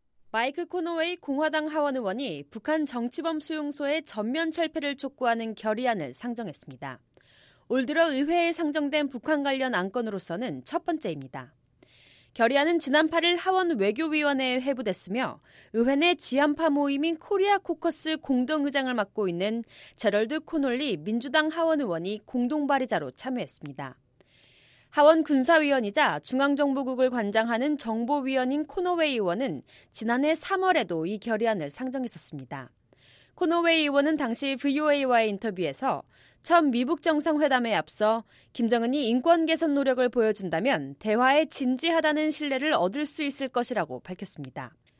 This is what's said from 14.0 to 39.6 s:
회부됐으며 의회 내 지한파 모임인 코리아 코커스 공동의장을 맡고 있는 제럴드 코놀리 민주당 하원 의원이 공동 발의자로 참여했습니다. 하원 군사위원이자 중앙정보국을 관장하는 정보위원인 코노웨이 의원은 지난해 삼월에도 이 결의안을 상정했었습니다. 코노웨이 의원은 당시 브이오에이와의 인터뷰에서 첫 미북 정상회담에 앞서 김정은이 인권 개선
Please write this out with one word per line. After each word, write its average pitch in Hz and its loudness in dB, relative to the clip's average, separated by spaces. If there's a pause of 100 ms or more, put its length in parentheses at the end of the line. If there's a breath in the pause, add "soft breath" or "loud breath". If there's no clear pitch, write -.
회부됐으며 226 -4 (340 soft breath)
의회 240 2
내 339 4
지한파 294 2
모임인 285 0
코리아 403 2
코커스 320 -2
공동의장을 277 0
맡고 208 -2
있는 202 -2 (320 loud breath)
제럴드 220 0
코놀리 269 -2
민주당 247 0
하원 320 0
의원이 190 -4
공동 269 -2
발의자로 220 -2
참여했습니다. 147 -10 (920 soft breath)
하원 302 8
군사위원이자 269 4
중앙정보국을 262 2
관장하는 233 0
정보위원인 262 -2
코노웨이 339 0
의원은 196 -2 (280 soft breath)
지난해 262 0
삼월에도 311 0
이 208 -4
결의안을 214 -2
상정했었습니다. 233 -10 (640 soft breath)
코노웨이 339 2
의원은 294 2
당시 269 -2
브이오에이와의 269 2
인터뷰에서 185 -4 (380 soft breath)
첫 339 6
미북 254 0
정상회담에 294 2
앞서 214 0 (300 soft breath)
김정은이 240 0
인권 320 4
개선 320 0